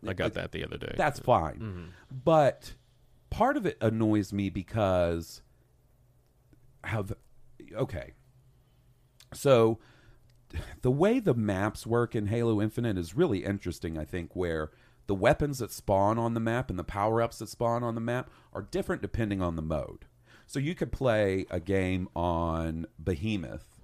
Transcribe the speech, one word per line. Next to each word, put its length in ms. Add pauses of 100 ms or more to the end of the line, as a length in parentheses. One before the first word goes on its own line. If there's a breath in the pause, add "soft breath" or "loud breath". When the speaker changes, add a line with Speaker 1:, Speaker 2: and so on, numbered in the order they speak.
Speaker 1:
I 60
got 180
Speaker 2:
Uh, 100
Speaker 1:
that 100
the 120
other 140
day. 200
Speaker 2:
that's 220
Speaker 1:
Yeah. 60
Speaker 2:
fine. 340
Speaker 1:
Mm-hmm. 240 (400 loud breath)
Speaker 2:
But 500 (560)
part 280
of 80
it 160
annoys 520
me 160
because 920 (1400)
how 200
the, 140 (560)
okay. 400 (1200)
So 460 (1040 loud breath)
the 100
way 280
the 140
maps 540
work 280
in 120
Halo 340
Infinite 360
is 180
really 300
interesting, 520
I 80
think, 300
where 360 (360 soft breath)
the 80
weapons 440
that 120
spawn 460
on 160
the 60
map 300
and 80
the 60
power-ups 560
that 100
spawn 340
on 120
the 60
map 280 (240 soft breath)
are 80
different 400
depending 400
on 140
the 60
mode. 440 (420 soft breath)
So 120
you 160
could 160
play 580
a 100
game 560
on 720 (160)
Behemoth 680 (160)